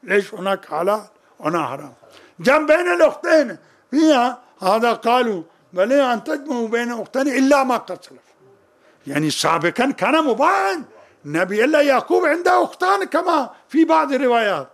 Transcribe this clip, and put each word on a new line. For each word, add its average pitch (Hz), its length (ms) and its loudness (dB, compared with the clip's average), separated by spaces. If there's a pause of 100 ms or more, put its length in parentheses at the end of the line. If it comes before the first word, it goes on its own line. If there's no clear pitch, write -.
ليش 196 300 -2
هناك 190 320 -6
حلال 185 360 -2 (380)
هنا 156 280 -2
حرام؟ 139 260 -12 (460)
جمع 240 260 2
بين 349 280 2
الأختين 320 640 2 (340)
فيها 277 480 2 (220)
هذا 220 320 2
قالوا: 233 500 0 (300)
"بل 196 200 0
أن 247 300 0
تجمعوا 277 440 -6
بين 240 240 -4
أختين 240 360 -4
إلا 269 360 2
ما 247 140 -2
قد - 260 -12
سلف". - 160 -20 (880)
يعني 147 220 -2
سابقاً 165 640 -2
كان 285 320 0
مباحاً، 330 600 0 (420)
نبي 185 380 -2
الله 302 180 2
يعقوب 294 440 2
عنده 349 380 2
أختان 381 400 -2
كما 330 460 -2 (200)
في 320 160 2
بعض 320 260 2
الروايات 233 640 0